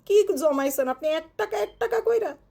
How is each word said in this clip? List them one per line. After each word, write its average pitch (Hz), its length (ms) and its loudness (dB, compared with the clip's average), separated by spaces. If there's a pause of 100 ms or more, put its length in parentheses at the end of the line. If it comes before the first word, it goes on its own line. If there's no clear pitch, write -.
কি 403 200 4 (100)
জমাইছেন 277 520 0
আপনি? 311 200 -4
এক 320 180 -4 (100)
টাকা, 415 220 -4
এক 415 200 -4
টাকা 466 220 -2
কইরা? 415 360 0 (140)